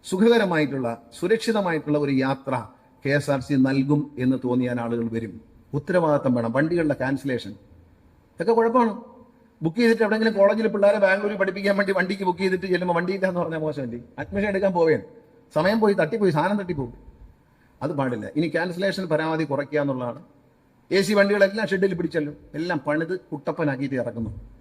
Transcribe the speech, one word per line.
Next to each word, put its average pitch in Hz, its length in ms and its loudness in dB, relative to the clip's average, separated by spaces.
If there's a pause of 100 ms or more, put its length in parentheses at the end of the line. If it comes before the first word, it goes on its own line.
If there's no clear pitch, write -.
സുഖകരമായിട്ടുള്ള, 165 920 2 (180)
സുരക്ഷിതമായിട്ടുള്ള 175 760 0
ഒരു 143 140 0
യാത്ര 131 520 -2 (420)
കെ 139 40 0
എസ് 143 220 0
ആർ 135 100 0
സി 135 120 -4
നൽകും 135 640 2
എന്ന് 127 260 2
തോന്നിയാൽ 123 360 0
ആളുകൾ 117 260 -2
വരും. 110 340 -6 (320)
ഉത്തരവാദിത്തം 143 600 0
വേണം. 117 180 -2
വണ്ടികളുടെ 156 420 0
ക്യാൻസലേഷൻ 131 580 -4
ഇതൊക്കെ - 1000 -8
കുഴപ്പമാണ്. 226 480 2 (600)
ബുക്ക് 160 140 -2
ചെയ്തിട്ട് 226 240 4
എവിടെയെങ്കിലും 214 320 2
കോളേജിൽ 214 340 4
പിള്ളേരെ 202 320 4
ബാംഗ്ലൂരിൽ 202 380 2
പഠിപ്പിക്കാൻ 196 400 0
വേണ്ടി 196 160 0
വണ്ടിക്ക് 190 300 -2
ബുക്ക് 185 160 -2
ചെയ്തിട്ട് 185 260 0
ചെല്ലുമ്പോൾ 180 280 0
വണ്ടിയില്ല 185 340 -2
എന്ന് 180 120 -2
പറഞ്ഞാൽ 160 200 -4
മോശമല്ലേ? 135 400 -6 (200)
അഡ്മിഷൻ 196 280 -4
എടുക്കാൻ 196 260 0
പോവുകയാണ്, 160 300 2 (520)
സമയം 190 240 2
പോയി, 208 140 4
തട്ടിപ്പോയി, 190 380 2
സാധനം 175 260 2
തട്ടിപ്പോയി. 165 320 -6 (920)
അത് 151 80 -4
പാടില്ല. 123 440 -4
ഇനി 165 120 0
ക്യാൻസലേഷൻ 180 580 -2
പരമാവധി 160 380 -2
കുറയ്ക്കുക 143 360 -2
എന്നുള്ളതാണ്. 127 440 -4 (680)
എ 190 100 4
സി 190 120 0
വണ്ടികളെല്ലാം 202 540 4
ഷെഡിൽ 190 260 0
പിടിച്ചല്ലോ, 160 400 -4 (200)
എല്ലാം 165 260 -4
പണിത് 165 400 -2
കുട്ടപ്പനാക്കിയിട്ട് 143 760 -4
ഇറക്കുന്നു. 113 640 -6